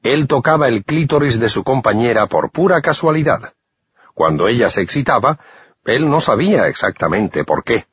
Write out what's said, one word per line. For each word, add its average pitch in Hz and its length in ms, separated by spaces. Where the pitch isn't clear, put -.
Él 139 240
tocaba 151 420
el 107 160
clítoris 147 540
de 117 100
su 107 160
compañera 113 640
por - 240
pura 175 320
casualidad. 156 720
Cuando 80 360
ella 117 200
se 95 140
excitaba, 131 560
él 143 260
no 156 100
sabía 139 480
exactamente 92 760
por - 180
qué. 117 300